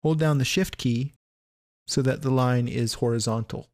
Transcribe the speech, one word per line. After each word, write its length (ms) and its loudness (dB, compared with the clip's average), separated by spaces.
Hold 160 2
down 200 2
the 60 2
Shift 340 -2
key 340 -2
so 160 0
that 200 0
the 80 0
line 380 2
is 260 -2
horizontal. 800 -2